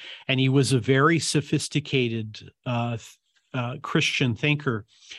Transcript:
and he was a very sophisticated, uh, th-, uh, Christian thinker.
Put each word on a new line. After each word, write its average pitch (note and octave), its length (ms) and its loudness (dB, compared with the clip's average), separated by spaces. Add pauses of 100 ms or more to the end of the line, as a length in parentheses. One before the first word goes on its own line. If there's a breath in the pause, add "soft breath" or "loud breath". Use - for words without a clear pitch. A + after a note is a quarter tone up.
(260 loud breath)
and C3 140 0
he C3 80 4
was C3 240 4
a B2+ 80 4
very C3+ 400 4
sophisticated, B2+ 1300 -2 (160)
uh, A#2+ 300 -2
th-, - 200 -18 (360)
uh, B2 300 -6
Christian C3 540 0
thinker. D3 480 0 (340 loud breath)